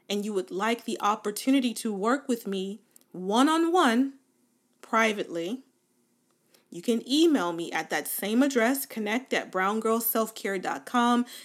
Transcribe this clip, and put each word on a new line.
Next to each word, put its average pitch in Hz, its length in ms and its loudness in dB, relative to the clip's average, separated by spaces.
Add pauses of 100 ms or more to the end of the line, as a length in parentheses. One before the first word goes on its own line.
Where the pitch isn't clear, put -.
and 202 160 -2
you 214 80 -6
would 185 180 -2
like 220 340 -2
the 226 160 -6
opportunity 220 760 0
to 220 180 -4
work 226 340 0
with 233 200 -2
me 196 340 -6 (320)
one-on-one 269 1000 2 (680)
privately, 214 840 -2 (1080)
you 175 100 -12
can 233 300 -2
email 277 420 4
me 165 200 -6
at 160 180 -4
that 151 180 -2
same 220 340 0
address, 269 440 2
connect 220 480 -4
at - 160 -4
brown 196 300 0
girl 226 200 0
self 226 340 -2
care 196 240 -4
dot 151 280 -6
com. 240 400 2 (180)